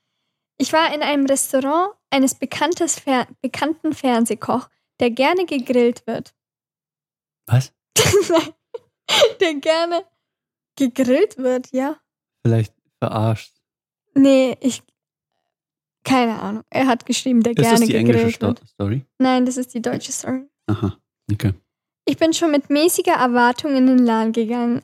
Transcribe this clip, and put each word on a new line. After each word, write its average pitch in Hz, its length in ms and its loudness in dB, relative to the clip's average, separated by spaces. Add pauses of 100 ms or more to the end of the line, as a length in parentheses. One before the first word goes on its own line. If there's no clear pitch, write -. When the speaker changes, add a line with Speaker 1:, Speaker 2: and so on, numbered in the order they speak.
(580)
Speaker 1:
Ich - 160 -4
war 320 200 2
in 302 80 -4
einem 285 240 0
Restaurant 277 680 -2 (160)
eines 269 260 0
bekanntes 311 640 -4
Fer-, 254 280 -2 (140)
bekannten 302 520 -4
Fernsehkoch, 233 760 -2 (300)
der 240 120 0
gerne 320 340 0
gegrillt 247 600 -2
wird. 233 280 -10 (1120)
Speaker 2:
Was? 127 260 0 (240)
Speaker 1:
<laughs> 349 560 2 (840)
Der 330 140 0
gerne 330 500 -2 (720)
gegrillt 269 640 0
wird, 254 340 -4
ja. 277 240 -4 (480)
Speaker 2:
Vielleicht 113 300 0 (260)
verarscht. 110 540 -4 (640)
Speaker 1:
Nee, 269 460 4
ich, 254 200 -4 (1200)
keine 240 360 0
Ahnung. 208 300 -8
Er 262 180 0
hat 247 180 0
geschrieben, 240 380 0
der 240 100 0
Speaker 2:
Ist 226 60 -2
das 233 100 4
Speaker 1:
gerne 233 160 6
Speaker 2:
die 226 100 0
englische 233 220 4
Speaker 1:
gegrillt 233 180 2
Speaker 2:
Sto-, - 120 -4
Speaker 1:
wird. - 200 -4
Speaker 2:
Story? 104 380 -4 (140)
Speaker 1:
Nein, 254 260 2
das 254 120 -4
ist 254 160 -8
die 233 80 -8
deutsche 240 300 -6
Story. 262 380 -8 (180)
Speaker 2:
Aha, 104 300 -2 (340)
okay. 104 220 -2 (520)
Speaker 1:
Ich 269 120 -2
bin 320 160 2
schon 330 180 0
mit 294 180 -2
mäßiger 330 440 0
Erwartung 247 600 0
in 254 120 4
den 254 180 4
Laden 226 280 0
gegangen, 240 500 -2